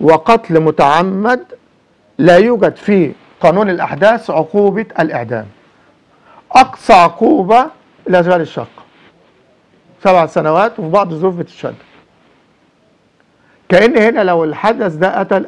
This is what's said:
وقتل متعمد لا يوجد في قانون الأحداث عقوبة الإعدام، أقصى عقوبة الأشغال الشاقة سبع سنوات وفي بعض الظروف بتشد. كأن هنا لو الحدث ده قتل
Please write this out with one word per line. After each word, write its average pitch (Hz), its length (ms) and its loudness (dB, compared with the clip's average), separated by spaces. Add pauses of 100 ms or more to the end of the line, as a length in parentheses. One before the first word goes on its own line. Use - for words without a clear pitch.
وقتل 160 580 2
متعمد 175 800 0 (800)
لا 175 200 4
يوجد 202 380 0
في 196 360 -2 (280)
قانون 185 300 2
الأحداث 185 600 -2
عقوبة 190 560 -2 (140)
الإعدام، 120 460 -6 (1080)
أقصى - 420 2
عقوبة 214 720 2 (420)
الأشغال 180 340 2
الشاقة - 400 -12 (1200)
سبع 180 220 2
سنوات 170 540 -2
وفي 165 100 -8
بعض 185 220 -2
الظروف 175 240 -4
بتشد. 147 400 -12 (1900)
كأن 220 280 2
هنا 226 260 0
لو 175 200 0
الحدث 190 500 -4
ده 180 260 -4
قتل 190 280 -2